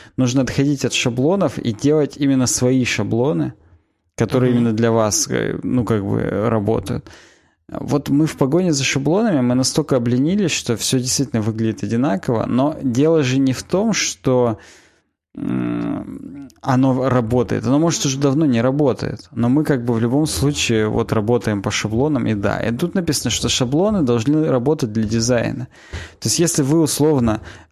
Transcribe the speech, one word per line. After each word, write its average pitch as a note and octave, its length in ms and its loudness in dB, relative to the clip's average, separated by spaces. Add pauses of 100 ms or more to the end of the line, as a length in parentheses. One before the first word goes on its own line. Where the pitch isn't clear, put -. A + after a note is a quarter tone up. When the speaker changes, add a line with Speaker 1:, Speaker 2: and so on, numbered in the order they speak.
(180)
Speaker 1:
нужно B2+ 240 2
отходить C#3 420 0
от A#2 80 -2
шаблонов B2 640 0
и A#2+ 140 -2
делать C#3+ 460 0
именно C3+ 280 2
свои B2+ 380 2
шаблоны, B2 720 -2 (640)
которые B2 360 2
Speaker 2:
Мгм. A#2+ 80 4
Speaker 1:
именно A#2 160 2
для A2+ 160 2
вас, A2 380 2
э, A2+ 320 -2
ну, B2 240 -2
как G#2+ 180 0
бы, G#2+ 160 -2 (300)
работают. A2+ 580 -2 (640)
Вот C3+ 380 -4
мы D3 160 4
в - 100 -8
погоне E3 360 2
за C#3 100 -2
шаблонами, D#3 580 0
мы B2 140 2
настолько C3 420 0
обленились, C3+ 540 0
что - 260 -4
все C3 220 -2
действительно B2+ 420 -2
выглядит G#2+ 440 -2
одинаково, A#2+ 640 -2
но C3 360 0
дело D3 400 2
же B2+ 160 0
не C3+ 140 2
в - 100 -8
том, G#3 300 0
что, B2 640 0 (800)
м, A#1+ 1120 -6 (120)
оно C3 480 2
работает. A2+ 580 0
Оно, C3+ 120 2
может, D#3+ 260 0
уже C3+ 140 -2
давно C#3+ 280 2
не A#2 140 4
работает, C3 720 0
но A#2 180 0
мы C#3+ 160 4
как C3+ 200 0
бы A#2+ 100 0
в A2 60 0
любом C3 260 2
случае A#2+ 640 0
вот A2+ 240 -2
работаем A2 500 0
по G#2 80 -4
шаблонам, A#2 560 0
и A2 80 0
да. G2+ 260 0
И A2+ 160 -2
тут E3+ 200 -2
написано, D#3 340 -2
что - 180 -2
шаблоны D#3+ 540 0
должны C3 460 2
работать C3+ 440 0
для A2 120 0
дизайна. A2+ 640 -2 (500)
То - 80 -6
есть A#2 140 0
если D#3+ 220 2
вы D3 180 2
условно, C3+ 600 2 (320)